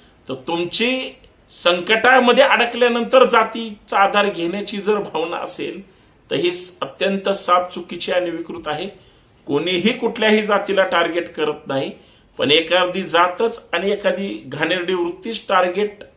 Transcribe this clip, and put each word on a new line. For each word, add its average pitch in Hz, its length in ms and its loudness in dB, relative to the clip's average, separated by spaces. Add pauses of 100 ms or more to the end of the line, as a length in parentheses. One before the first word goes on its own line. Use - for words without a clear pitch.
(280)
तर 131 60 -8
तुमची 175 760 -4 (380)
संकटामध्ये 240 960 4
अडकल्यानंतर 240 800 4
जातीचा 220 720 0
आधार 202 300 4
घेण्याची 185 480 -6
जर 202 220 0
भावना 170 380 -4
असेल, - 600 -10 (320)
तर - 60 0
ही 175 160 0
स-, - 280 -10
अत्यंत 196 480 -4
साप 180 420 0
चुकीची 175 420 -8
आणि 180 180 0
विकृत 165 380 -10
आहे. 156 200 -6 (580)
कोणीही 180 460 0
कुठल्याही 214 500 0
जातीला 196 400 0
टार्गेट 175 500 -2
करत - 340 -4
नाही, 143 240 -4 (480)
पण 127 120 0
एखादी 175 520 2
जातच 226 680 0
आणि 190 180 0
एखादी 196 560 -4
घाणेरडी 170 480 -2
वृत्तीच 175 540 -6
टार्गेट 185 540 0 (140)